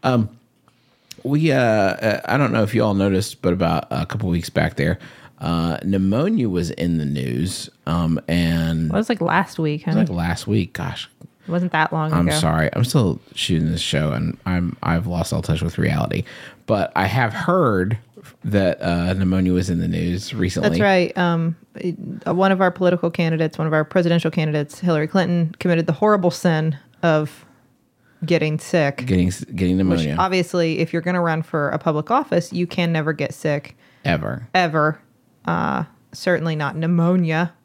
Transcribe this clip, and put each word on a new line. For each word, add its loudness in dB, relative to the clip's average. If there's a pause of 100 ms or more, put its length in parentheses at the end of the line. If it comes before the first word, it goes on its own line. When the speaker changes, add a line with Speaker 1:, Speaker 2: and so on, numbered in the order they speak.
Speaker 1:
Um, 2 (920)
we, 2
uh, 4
uh, 2
I 0
don't 2
know 2
if 0
you 4
all 2
noticed, 0
but 2
about 0
a -2
couple -4
weeks -2
back -2
there, 0 (420)
uh, -2
pneumonia 0
was -2
in -2
the -2
news. -4 (180)
Um, 0
and 0
Speaker 2:
Well, -2
it 0
was, -4
like, -2
last -2
week, -2
Speaker 1:
it -6
was, -2
Speaker 2:
honey. 4
Speaker 1:
like, -6
last -4
week. 0
Gosh. -8 (360)
Speaker 2:
It -10
wasn't -2
that 0
long -2
Speaker 1:
I'm 4
Speaker 2:
ago. 2
Speaker 1:
sorry. 2
I'm 2
still 2 (140)
shooting 0
this -4
show, 0
and -2
I'm, -2
I've 0
lost -4
all -2
touch -2
with -4
reality. 0 (400)
But 0
I 2
have 0
heard 2 (460)
that, 2
uh, 0
pneumonia 2
was 2
in 0
the -2
news -2
recently. 0
Speaker 2:
That's 0
right. 2
Um, 0 (200)
it, -6 (300)
uh, 0
one 2
of 2
our 4
political 0
candidates, -2
one -2
of 0
our 2
presidential 2
candidates, -2
Hillary 2
Clinton, 0
committed 2
the 0
horrible 2
sin 0 (260)
of 0 (800)
getting 0
sick. 0
Speaker 1:
Getting 2
s-, -6
getting 0
Speaker 2:
Which, 2
Speaker 1:
pneumonia. -2
Speaker 2:
obviously, 0
if 0
you're -2
gonna -2
run 0
for -2
a -2
public -2
office, 0
you -2
can -2
never 0
get -4
sick. -4 (280)
Speaker 1:
Ever. -2
Speaker 2:
Ever. 2 (460)
Uh, -2 (280)
certainly -2
not -4
pneumonia 2 (120)